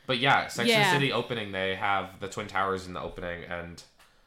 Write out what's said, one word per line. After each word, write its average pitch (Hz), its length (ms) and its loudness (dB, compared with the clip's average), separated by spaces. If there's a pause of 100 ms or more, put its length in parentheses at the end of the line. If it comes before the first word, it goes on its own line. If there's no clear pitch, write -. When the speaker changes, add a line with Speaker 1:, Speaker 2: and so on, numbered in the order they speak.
Speaker 1:
But 127 120 0
yeah, 120 280 4
Sex - 140 -10
and 226 80 2
Speaker 2:
Yeah. 208 240 6
Speaker 1:
the 147 60 4
City 139 140 4
opening, 113 380 -2
they 95 240 -2
have 95 460 -2
the 101 80 -6
Twin 107 180 -8
Towers 95 400 -2
in 90 60 -12
the 82 80 -8
opening, 85 440 -8
and 85 380 -10 (440)